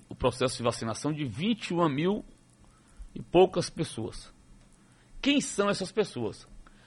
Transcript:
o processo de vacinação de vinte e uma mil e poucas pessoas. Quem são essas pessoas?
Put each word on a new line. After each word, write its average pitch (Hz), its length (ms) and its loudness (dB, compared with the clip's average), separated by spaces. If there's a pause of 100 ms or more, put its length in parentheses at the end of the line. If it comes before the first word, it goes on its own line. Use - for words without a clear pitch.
o - 80 -12
processo - 420 0
de 120 60 -6
vacinação 117 480 -2
de 151 140 -4
vinte 151 440 -2
e 180 40 -2
uma 170 160 4
mil 170 340 0 (880)
e - 80 -12
poucas 180 480 4
pessoas. - 640 -8 (880)
Quem 277 220 4
são 202 280 0
essas 185 220 -2
pessoas? 120 560 -2 (400)